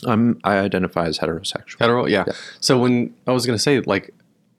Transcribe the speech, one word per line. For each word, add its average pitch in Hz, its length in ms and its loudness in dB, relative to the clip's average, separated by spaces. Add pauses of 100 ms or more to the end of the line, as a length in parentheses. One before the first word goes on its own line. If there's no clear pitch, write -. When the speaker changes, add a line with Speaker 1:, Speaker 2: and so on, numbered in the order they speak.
Speaker 1:
I'm, 117 360 2
I 101 140 2
identify 92 480 0
as 80 140 -4
heterosexual. - 580 -6
Speaker 2:
Hetero? 117 300 2
Yeah. 95 180 2
Speaker 1:
Yeah. - 80 -6 (280)
Speaker 2:
So 131 180 4
when, 120 340 2 (140)
I 123 40 0
was 127 140 0
gonna 117 140 0
say, 139 220 2
like, - 300 -4 (480)